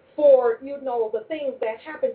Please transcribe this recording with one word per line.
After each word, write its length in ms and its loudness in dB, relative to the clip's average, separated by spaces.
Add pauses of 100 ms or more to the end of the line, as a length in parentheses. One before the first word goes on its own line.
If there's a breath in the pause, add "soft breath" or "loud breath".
(160)
for, 460 4
you 180 -12
know, 320 -6
the 120 -4
things 360 -8
that 180 -6
happen 360 -8